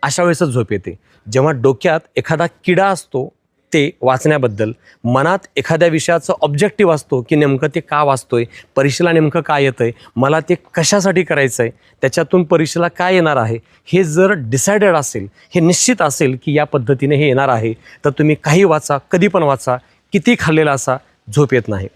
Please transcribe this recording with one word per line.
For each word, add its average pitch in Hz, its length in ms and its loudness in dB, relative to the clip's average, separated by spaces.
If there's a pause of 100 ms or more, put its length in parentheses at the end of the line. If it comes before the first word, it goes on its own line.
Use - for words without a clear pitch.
अशा 143 200 -2
वेळेसच 170 260 0
झोप 120 240 -2
येते. 95 260 -8 (340)
जेव्हा 139 200 2
डोक्यात 139 480 0 (160)
एखादा 147 300 -2 (180)
किडा 185 220 2
असतो 170 460 -6 (420)
ते 151 160 2 (120)
वाचण्याबद्दल, 127 720 0 (320)
मनात 135 340 0 (180)
एखाद्या 160 320 2
विषयाचं 165 440 -2 (100)
ऑब्जेक्टिव्ह 165 520 0
असतो 139 280 -4
की 151 140 -2
नेमकं 143 380 0
ते 170 60 -4
का 151 220 -4
वाचतोय, 127 420 -2 (320)
परीक्षेला 143 360 0
नेमकं 160 280 2
काय 147 240 0
येतंय, 120 260 -2 (260)
मला 139 240 2
ते 165 140 0 (200)
कशासाठी 185 480 0
करायचं 139 400 -2
आहे, 117 100 -2 (280)
त्याच्यातून 165 440 0
परीक्षेला 165 440 0
काय 180 260 -2
येणार 160 220 2
आहे, 113 220 -2 (260)
हे 185 200 2
जर 175 320 2
डिसायडेड 170 580 0
असेल, 123 320 -4 (280)
हे 175 60 2
निश्चित 180 420 2
असेल 139 420 0
की 147 120 -2
या 147 80 2
पद्धतीने 143 520 -2
हे 147 100 2
येणार 135 220 2
आहे, 113 240 -2
तर - 380 -6
तुम्ही 151 340 0
काही 170 200 4
वाचा, 151 340 0 (120)
कधी 190 180 2
पण 180 140 0
वाचा, 135 340 0 (360)
किती 233 260 2
खाल्लेला 156 340 0
असा, 131 240 -2 (400)
झोप 143 180 2
येत 120 140 0
नाही. 98 280 -6